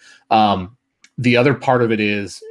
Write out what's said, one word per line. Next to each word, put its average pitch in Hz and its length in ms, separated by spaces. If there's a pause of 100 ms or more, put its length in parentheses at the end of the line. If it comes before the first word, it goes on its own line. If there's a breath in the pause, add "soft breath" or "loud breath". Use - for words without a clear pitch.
(320 soft breath)
Um, 101 460 (420)
the 120 180
other 127 160
part 123 300
of 113 80
it 110 80
is 104 520